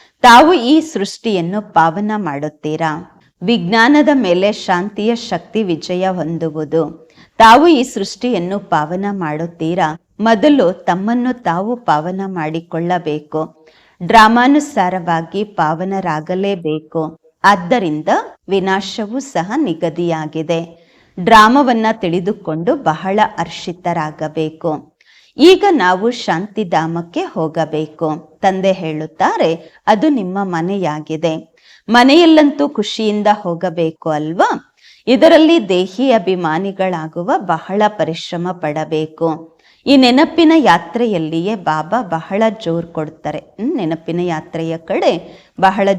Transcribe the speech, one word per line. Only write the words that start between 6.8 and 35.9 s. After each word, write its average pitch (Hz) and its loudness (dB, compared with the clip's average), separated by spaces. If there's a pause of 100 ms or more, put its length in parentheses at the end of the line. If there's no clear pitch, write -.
ತಾವು 240 8
ಈ 277 4
ಸೃಷ್ಟಿಯನ್ನು 196 -4
ಪಾವನ 175 -2
ಮಾಡುತ್ತೀರಾ. 165 -4 (220)
ಮೊದಲು 226 2
ತಮ್ಮನ್ನು 240 -4
ತಾವು 196 -4
ಪಾವನ 180 -4
ಮಾಡಿಕೊಳ್ಳಬೇಕು. 165 -6 (360)
ಡ್ರಾಮಾನುಸಾರವಾಗಿ 208 2
ಪಾವನರಾಗಲೇಬೇಕು. 170 -4 (260)
ಆದ್ದರಿಂದ 180 0 (400)
ವಿನಾಶವೂ 196 -4
ಸಹ 180 -6
ನಿಗದಿಯಾಗಿದೆ. 165 -4 (320)
ಡ್ರಾಮವನ್ನ 226 4
ತಿಳಿದುಕೊಂಡು 170 -4
ಬಹಳ 190 -2 (200)
ಹರ್ಷಿತರಾಗಬೇಕು. 156 -6 (400)
ಈಗ 359 6
ನಾವು 202 2
ಶಾಂತಿಧಾಮಕ್ಕೆ 170 -4
ಹೋಗಬೇಕು. 160 -6
ತಂದೆ 190 0
ಹೇಳುತ್ತಾರೆ, 170 -4
"ಅದು 220 2
ನಿಮ್ಮ 190 -2
ಮನೆಯಾಗಿದೆ. 165 -4 (340)
ಮನೆಯಲ್ಲಂತೂ 294 4
ಖುಷಿಯಿಂದ 208 -4
ಹೋಗಬೇಕು 170 -4
ಅಲ್ವಾ? 160 -2 (320)
ಇದರಲ್ಲಿ 311 6
ದೇಹಿ 185 0